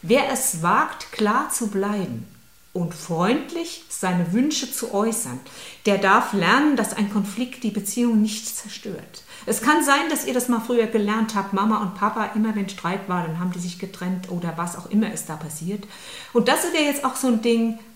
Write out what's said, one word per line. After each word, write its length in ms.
Wer 300
es 300
wagt, 500
klar 400
zu 160
bleiben 600
und 200
freundlich 960
seine 440
Wünsche 380
zu 220
äußern, 460
der 120
darf 360
lernen, 420
dass 180
ein 180
Konflikt 520
die 80
Beziehung 500
nicht 340
zerstört. 680
Es 160
kann 220
sein, 260
dass 160
ihr 80
das 160
mal 120
früher 260
gelernt 480
habt, 180
Mama 280
und 140
Papa, 400
immer 200
wenn 140
Streit 380
war, 180
dann 140
haben 120
die 80
sich 200
getrennt 500
oder 280
was 200
auch 120
immer 240
ist 160
da 60
passiert. 500
Und 140
das 160
ist 120
ja 60
jetzt 240
auch 100
so 120
ein 140
Ding 380